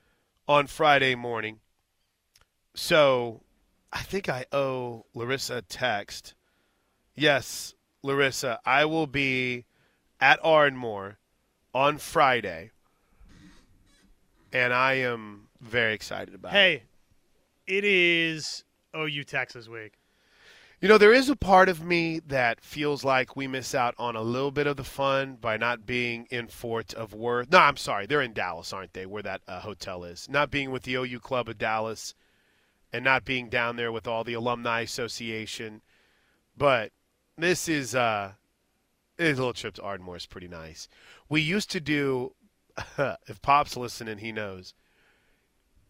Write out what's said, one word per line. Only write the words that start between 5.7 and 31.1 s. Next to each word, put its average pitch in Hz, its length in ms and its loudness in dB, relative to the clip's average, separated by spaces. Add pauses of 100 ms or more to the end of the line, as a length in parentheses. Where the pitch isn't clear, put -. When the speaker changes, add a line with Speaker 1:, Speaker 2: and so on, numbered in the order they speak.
Speaker 1:
Yes, 139 580 0 (300)
Larissa, 135 600 0
I 135 200 4
will 156 240 0
be 127 560 -2 (560)
at 143 240 8
Ardmore 127 720 2 (560)
on 143 240 2
Friday, 117 720 0 (1800)
and 123 200 2
I 131 220 4
am 113 540 -6 (120)
very 113 320 0
excited 98 440 -8
about 92 160 -12
it. - 20 -8
Speaker 2:
Hey, 185 280 6 (840)
it 196 180 -2
is 170 800 2 (320)
O 156 120 -4
U 143 180 -6
Texas 123 440 -8
week. 110 260 -16 (880)
Speaker 1:
You 185 60 2
know, 214 80 12
there 208 160 10
is 262 160 6
a 277 80 2
part 185 320 8
of 160 160 -4
me 165 360 0
that 131 420 0
feels 143 420 -4
like 131 320 0
we 139 100 -4
miss 131 280 -8
out 120 240 2
on 117 180 -4
a 110 60 -4
little 127 280 -2
bit 143 160 -2
of 143 120 -2
the 143 60 -8
fun 135 540 -2
by 110 200 -2
not 117 260 -2
being 120 460 -4
in 120 180 -8
Fort 113 460 -8
of 110 180 -10
Worth. 120 400 -4
No, 185 60 8
I'm 143 180 6
sorry. 101 300 -6
They're 143 160 0
in 120 100 -6
Dallas, 92 400 -8
aren't 95 220 -12
they, 92 100 -10
where 101 180 -12
that, 95 240 -10
uh, 92 140 -12
hotel 90 440 -12
is? 87 260 -16
Not 143 200 0
being 139 200 -4
with 127 140 -8
the 127 120 -4
O 127 60 -2
U 123 180 -8